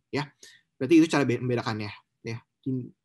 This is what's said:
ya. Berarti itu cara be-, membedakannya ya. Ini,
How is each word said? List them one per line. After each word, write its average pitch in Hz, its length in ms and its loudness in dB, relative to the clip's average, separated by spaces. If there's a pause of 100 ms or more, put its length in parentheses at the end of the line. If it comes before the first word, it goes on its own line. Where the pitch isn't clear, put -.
ya. 143 160 -4 (520)
Berarti 131 200 0
itu 160 120 8
cara 143 160 2
be-, 120 160 -2
membedakannya 117 480 -4 (360)
ya. 113 120 -8 (280)
Ini, 127 200 -6 (200)